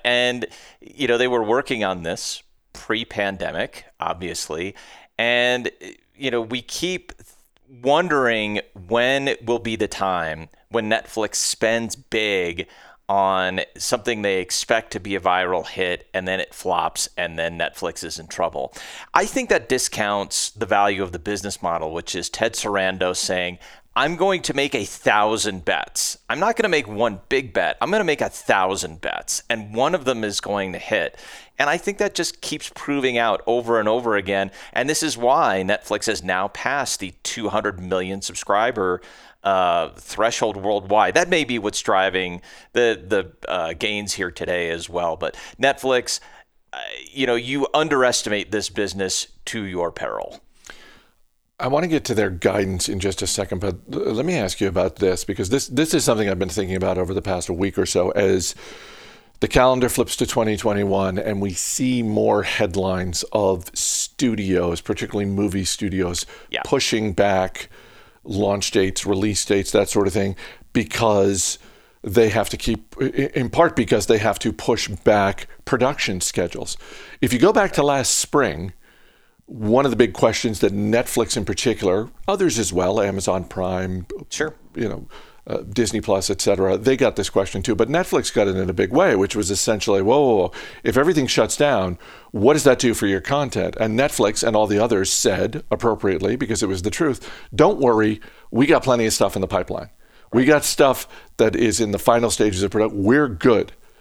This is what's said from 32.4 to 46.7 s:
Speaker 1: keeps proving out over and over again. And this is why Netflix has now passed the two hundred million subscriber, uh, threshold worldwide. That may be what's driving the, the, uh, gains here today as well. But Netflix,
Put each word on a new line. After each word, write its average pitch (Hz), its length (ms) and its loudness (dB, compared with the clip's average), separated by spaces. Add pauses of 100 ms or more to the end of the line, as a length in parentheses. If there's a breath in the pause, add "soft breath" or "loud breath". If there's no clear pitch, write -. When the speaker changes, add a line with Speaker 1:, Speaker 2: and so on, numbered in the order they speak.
Speaker 1:
keeps - 340 -8
proving 131 420 -2
out 113 300 2
over 117 320 2
and 107 80 0
over 113 300 0
again. 98 340 -2 (220 loud breath)
And 127 160 0
this 156 120 -2
is 139 160 -4
why 120 480 2
Netflix 104 420 -2
has 98 140 -2
now 92 280 -2
passed 135 500 -4
the 92 140 -10 (100)
two 110 240 -6
hundred 104 320 -2
million 92 420 -4
subscriber, 101 800 0 (420 loud breath)
uh, 87 520 2
threshold 110 600 -2
worldwide. 98 580 0
That 175 140 2
may 160 160 2
be 120 120 -4
what's 104 240 -4
driving 92 600 0 (320 loud breath)
the, 117 340 2
the, 95 420 -4
uh, 85 240 -4
gains 104 400 -4
here 92 160 -4
today 87 400 -4
as 82 200 -6
well. 85 260 -4
But 82 200 -6 (240 loud breath)
Netflix, 127 600 0 (540 loud breath)